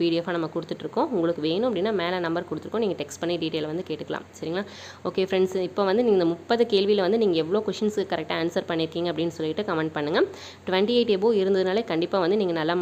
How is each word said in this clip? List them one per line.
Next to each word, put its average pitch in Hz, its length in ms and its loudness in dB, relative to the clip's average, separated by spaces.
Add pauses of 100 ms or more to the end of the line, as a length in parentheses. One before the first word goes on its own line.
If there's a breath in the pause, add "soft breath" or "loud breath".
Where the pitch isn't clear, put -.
பி 170 120 2
டி 165 80 2
எஃப்-ஆ 175 160 -4
நம்ம 160 180 -2
கொடுத்துட்ருக்கோம். 175 640 -4
உங்களுக்கு 165 320 0
வேணும் 202 220 0
அப்படின்னா 208 320 0
மேலே 180 240 -2
நம்பர் 170 240 -2
கொடுத்துருக்கோம், 202 340 -4
நீங்க 180 160 -2
டெக்ஸ்ட் - 240 -8
பண்ணி 175 180 0
டீட்டெயில் 156 300 -2
வந்து 175 160 -6
கேட்டுக்கலாம், 156 400 -8 (100)
சரிங்களா? 170 260 -4 (460 loud breath)
ஓகே 190 220 0
ஃப்ரெண்ட்ஸ், 185 240 2 (140)
இப்போ 202 200 0
வந்து 233 160 2
நீங்க 202 140 6
இந்த 170 140 4
முப்பது 233 300 0 (100)
கேள்வியில 202 340 4
வந்து 226 160 2
நீங்க 180 200 4
எவ்வளோ 190 240 0
கொஷின்ஸுக்கு 202 460 -2
கரெக்டாக 160 300 -4
ஆன்சர் 175 260 -2
பண்ணியிருக்கீங்க 170 440 0
அப்படின்னு 160 260 -2
சொல்லிட்டு 160 320 -2
கமெண்ட் 160 260 -2
பண்ணுங்க. 156 240 0 (480 loud breath)
ட்வென்டி 208 300 2
எயிட் 214 180 2
above 220 240 4
இருந்ததுனாலே 190 500 2
கண்டிப்பா 175 340 0
வந்து 208 180 2
நீங்க 170 160 0
நல்ல 170 220 0